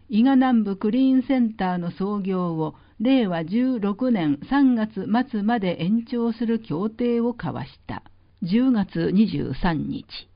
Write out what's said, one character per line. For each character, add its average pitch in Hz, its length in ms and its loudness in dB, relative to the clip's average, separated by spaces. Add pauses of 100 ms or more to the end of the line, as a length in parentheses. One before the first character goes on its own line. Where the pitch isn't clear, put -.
伊 220 140 2
賀 269 140 6
南 254 260 4
部 196 140 -4
ク 208 140 -2
リ 262 220 4
ー 262 60 4
ン 247 60 4
セ 269 140 0
ン 226 140 2
タ 185 220 -2
ー - 20 -2
の 175 140 -6
創 202 300 -4
業 180 340 -2
を 156 200 -4 (260)
令 247 260 2
和 170 180 -2
十 240 360 0
六 208 300 -2
年 156 280 0 (100)
三 269 280 4
月 214 300 -4 (240)
末 208 120 -4
ま 233 160 0
で 180 240 -2
延 220 240 0
長 233 260 -2
す 226 140 -4
る 226 140 0
協 190 280 -4
定 233 320 -2
を 233 160 -2
交 147 160 -6
わ 127 140 -8
し - 200 -20
た。 - 160 -10 (400)
十 233 280 2
月 180 420 0
二 202 160 4
十 143 320 -4
三 147 280 0
日。 - 180 -10 (300)